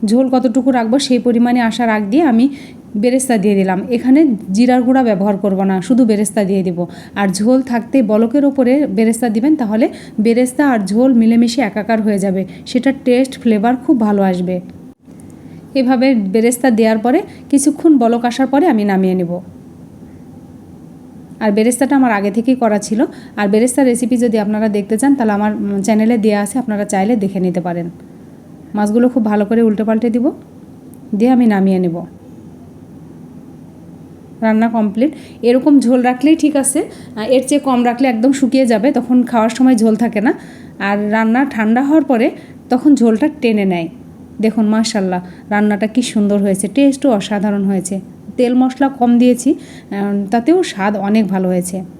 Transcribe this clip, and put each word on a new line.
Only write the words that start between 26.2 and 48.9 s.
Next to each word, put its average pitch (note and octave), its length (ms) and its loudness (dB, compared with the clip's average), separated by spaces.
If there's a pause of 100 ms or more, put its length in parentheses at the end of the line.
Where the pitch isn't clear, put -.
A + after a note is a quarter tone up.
আছে, G3+ 180 -4
আপনারা G#3+ 240 -4
চাইলে G#3 320 0
দেখে G3 240 -2
নিতে F3+ 220 -2
পারেন। E3+ 280 -6 (840)
মাছগুলো G#3 340 2
খুব B3 160 -2
ভালো G#3 200 0
করে A3+ 160 0
উল্টে G#3+ 220 0
পাল্টে A3 260 0
দিব, A#3+ 220 -2 (840)
দিয়ে A#3 160 2
আমি B3 140 4
নামিয়ে F#3+ 340 2
নেব। F3 220 -4 (2500)
রান্না A3 280 2
কমপ্লিট। A3+ 420 -2 (300)
এরকম C4 380 4
ঝোল B3 220 2
রাখলেই B3 340 2
ঠিক D4+ 200 -2
আছে, C#4 260 -2
আহ, - 420 -12
এর C4 240 2
চেয়ে D4 140 0
কম B3 240 0
রাখলে A#3+ 220 0
একদম A#3+ 240 0
শুকিয়ে C4 340 0
যাবে, A3+ 260 2
তখন B3 320 0
খাওয়ার A#3 260 0
সময় B3+ 260 2
ঝোল A3 200 2
থাকে G#3+ 260 -2
না। B3 120 0 (460)
আর G#3 320 -2
রান্না A3+ 340 0
ঠান্ডা A3+ 380 0
হওয়ার D4 200 2
পরে B3 280 0 (380)
তখন C4 260 2
ঝোলটা A3+ 320 2 (140)
টেনে G#3+ 240 0
নেয়। F3 220 -2 (540)
দেখুন, G#3+ 260 0
মাশাআল্লাহ, G#3 540 -2 (280)
রান্নাটা G#3 380 0
কি A3 140 -2
সুন্দর G#3 400 0
হয়েছে, G3 260 -2
টেস্টও C#4 420 0
অসাধারণ G3+ 560 -2
হয়েছে, G3 340 -4 (380)
তেল B3 180 0
মশলা B3+ 340 0
কম A#3+ 280 0